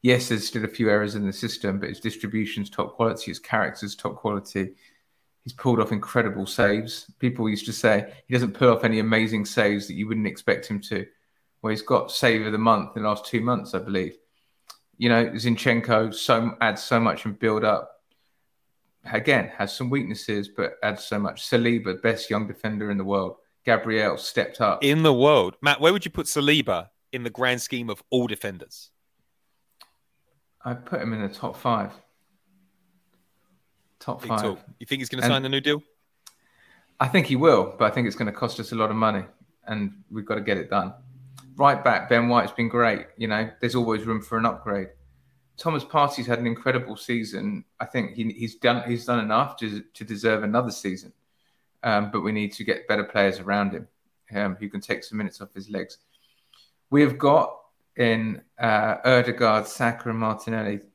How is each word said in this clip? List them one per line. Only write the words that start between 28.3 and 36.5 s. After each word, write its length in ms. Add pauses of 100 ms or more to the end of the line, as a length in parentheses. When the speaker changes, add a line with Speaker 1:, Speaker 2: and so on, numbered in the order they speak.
Speaker 1:
I'd 200
put 160
him 120
in 80
the 80
top 260
five. 360 (2000)
Top 220
Speaker 2:
Big 80
Speaker 1:
five. 120
Speaker 2:
talk. 180 (200)
You 60
think 140
he's 100
gonna 140
Speaker 1:
And 80
Speaker 2:
sign 100
the 80
new 120
deal? 200 (1160)